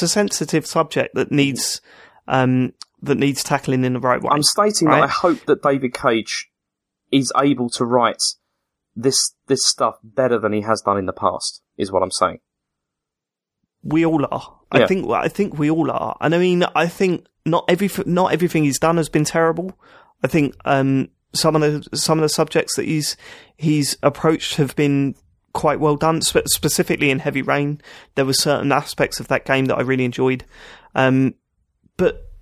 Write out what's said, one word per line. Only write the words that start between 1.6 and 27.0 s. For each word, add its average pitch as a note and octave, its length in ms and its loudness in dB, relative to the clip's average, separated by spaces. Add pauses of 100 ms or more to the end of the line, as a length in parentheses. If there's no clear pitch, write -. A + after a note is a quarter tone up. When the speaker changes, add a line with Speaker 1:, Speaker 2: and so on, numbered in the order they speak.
Speaker 1:
um, B2+ 460 2 (260)
that C3+ 160 0
needs C3+ 260 0
tackling C3 420 -2
in B2+ 100 0
the B2 60 -4
right B2 200 0
way. - 100 -4
Speaker 2:
I'm D3 120 2
stating G#3 460 2
Speaker 1:
right? C3 120 6
Speaker 2:
that C#3 40 4
I C#3 40 2
hope - 380 0
that C#3+ 160 2
David C3+ 320 0
Cage - 560 -2 (600)
is C3 300 2
able C3+ 300 0
to - 160 -4
write A#2 360 0 (720)
this, - 400 -2 (120)
this C3 200 0
stuff A#2 380 0
better A#2+ 340 0
than G#2 140 0
he G#2+ 100 0
has A2 200 -2
done G2+ 160 0
in F#2+ 80 -4
the F#2 80 -4
past, - 480 -4 (160)
is G2 120 -4
what F#2 120 0
I'm F#2 80 -2
saying. F2+ 300 -2 (1400)
Speaker 1:
We E3 220 0
all D#3 260 2
are. - 280 -10 (120)
I - 100 4
Speaker 2:
Yeah. A2 60 6
Speaker 1:
think, F#3 240 -2
I - 180 0
think G3 300 -4
we D3+ 120 0
all D#3+ 200 0
are. - 300 -4
And D#3 140 2
I E3+ 40 4
mean, F3+ 260 4 (100)
I D#3+ 120 2
think F3+ 400 -2 (200)
not D#3+ 220 0
every, F3+ 200 2 (160)
not F3 280 0
everything E3 320 0
he's C3+ 140 0
done E3 200 2
has D3+ 100 0
been D3+ 160 0
terrible. E3 540 -2 (440)
I - 40 2
think, C#3+ 280 0 (100)
um, C3+ 440 2 (240)
some D#3+ 240 2
of D#3 60 2 (280)
the, - 60 -8
some D#3+ 220 0
of D#3+ 40 0
the D3+ 60 4
subjects - 480 -2
that - 100 -2
he's, D3+ 300 -2 (400)
he's D3+ 460 0
approached - 540 0
have C#3 200 -2
been C#3+ 380 0 (400)
quite D3 260 0
well D3 160 2
done. D#3+ 260 0
Spe-, - 240 0
specifically - 640 0